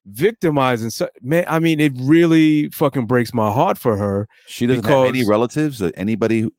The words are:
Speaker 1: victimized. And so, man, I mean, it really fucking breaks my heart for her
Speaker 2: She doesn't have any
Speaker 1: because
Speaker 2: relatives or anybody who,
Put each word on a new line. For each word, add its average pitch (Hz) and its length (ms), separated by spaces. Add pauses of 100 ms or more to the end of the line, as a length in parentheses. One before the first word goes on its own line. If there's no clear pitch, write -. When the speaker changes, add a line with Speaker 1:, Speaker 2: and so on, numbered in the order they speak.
Speaker 1:
victimized. 131 760
And 113 100
so, - 160 (120)
man, 156 260
I 160 120
mean, 160 200
it 147 180
really 156 720
fucking 135 380
breaks 120 260
my 110 180
heart 156 260
for 110 200
her 101 300 (200)
Speaker 2:
She - 200
doesn't 120 180
have 131 200
any 127 80
Speaker 1:
because 123 140
Speaker 2:
relatives 120 540
or 85 140
anybody 110 460
who, 110 180